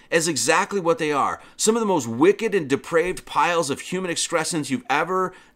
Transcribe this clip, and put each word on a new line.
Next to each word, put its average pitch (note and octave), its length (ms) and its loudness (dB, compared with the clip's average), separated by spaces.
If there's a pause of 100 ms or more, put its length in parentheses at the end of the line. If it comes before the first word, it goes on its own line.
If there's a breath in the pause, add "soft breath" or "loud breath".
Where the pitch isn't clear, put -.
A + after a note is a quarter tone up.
(100)
as E3 180 2
exactly E3 500 0
what E3 200 0
they D3+ 120 -2
are, A2+ 300 0 (160 loud breath)
some A3 180 2
of A#3 60 0
the A3+ 60 0
most F3 200 0
wicked F3+ 480 2
and E3 140 -2
depraved D#3+ 560 -2
piles E3 460 0
of C3 100 -4
human F#3 300 -6
excrescence D#3+ 600 -2
you've B2+ 200 -4
ever F3+ 440 0 (220 loud breath)